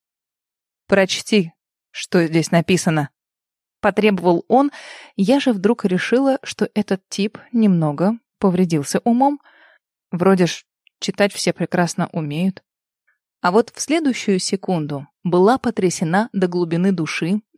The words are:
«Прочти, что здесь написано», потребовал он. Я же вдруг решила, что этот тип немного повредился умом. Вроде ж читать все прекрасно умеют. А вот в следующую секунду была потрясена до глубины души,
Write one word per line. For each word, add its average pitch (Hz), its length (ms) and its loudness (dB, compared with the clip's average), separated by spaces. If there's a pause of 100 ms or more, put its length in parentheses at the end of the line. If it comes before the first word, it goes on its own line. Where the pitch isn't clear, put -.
(880)
«Прочти, 190 640 0 (380)
что - 360 -2
здесь 160 260 -2
написано», 165 580 0 (760)
потребовал 190 640 2
он. 277 220 4 (440)
Я 240 260 2
же 262 120 2
вдруг 208 320 0
решила, 247 580 0
что - 300 -6
этот 202 380 -4
тип 202 260 -4 (160)
немного 185 680 0 (200)
повредился 175 640 0
умом. 269 360 0 (680)
Вроде 180 360 2
ж - 180 -6 (360)
читать 202 340 -2
все - 180 -2
прекрасно 175 600 -2
умеют. 165 500 -4 (800)
А 180 80 0
вот 220 240 2
в - 80 -12
следующую 269 560 0
секунду 156 680 -4 (160)
была 185 360 4
потрясена 190 720 -2
до 190 140 0
глубины 175 460 0
души, 170 500 -4 (140)